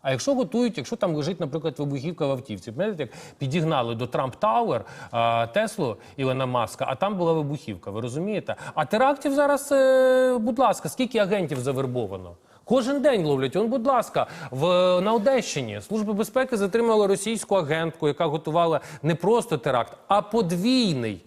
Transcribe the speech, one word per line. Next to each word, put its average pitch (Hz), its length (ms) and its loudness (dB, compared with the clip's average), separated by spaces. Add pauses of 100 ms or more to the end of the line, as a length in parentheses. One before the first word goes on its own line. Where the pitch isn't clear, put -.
А 135 100 0
якщо 185 240 0
готують, 240 420 0
якщо 147 180 -6
там 175 200 0
лежить, 151 240 -2
наприклад, 156 380 -4
вибухівка 143 500 -4
в 139 40 0
автівці, 117 400 -6
пам'ятаєте, 175 320 -4
як - 80 -8 (260)
підігнали 139 580 0
до 120 120 -4
Трамп 135 280 -4
Тауер, 214 500 0 (260)
а, 117 360 2
Теслу 190 500 -2 (200)
Ілона 131 280 0
Маска, 123 420 -2
а 131 80 -2
там 196 220 -2
була 165 160 2
вибухівка, 139 580 -6
ви 107 100 -6
розумієте? 147 540 -6 (200)
А 156 100 0
терактів 277 480 0
зараз, 285 380 0
е, 262 680 4
будь 226 220 -2
ласка, 208 300 2
скільки - 280 -4
агентів 180 420 0
завербовано? 120 760 -4 (300)
Кожен 262 360 2
день 240 240 4
ловлять. 135 300 0
Он, 220 140 2
будь 240 180 0
ласка, 220 400 2 (240)
в, 135 140 0 (360)
на 208 120 2
Одещині 196 680 0
Служба 214 320 -2
безпеки 247 440 0
затримала 214 500 4
російську 202 480 0
агентку, 160 520 0
яка 147 180 0
готувала 160 560 0 (220)
не 160 120 2
просто 196 420 0
теракт, 127 400 0 (100)
а 202 140 4
подвійний 180 1040 0